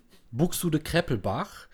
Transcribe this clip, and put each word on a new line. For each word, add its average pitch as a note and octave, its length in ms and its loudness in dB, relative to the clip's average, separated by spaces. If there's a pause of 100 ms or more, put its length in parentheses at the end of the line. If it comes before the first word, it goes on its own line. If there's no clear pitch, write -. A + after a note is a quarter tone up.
(640)
Buxtehude-Kreppelbach D3+ 1080 -2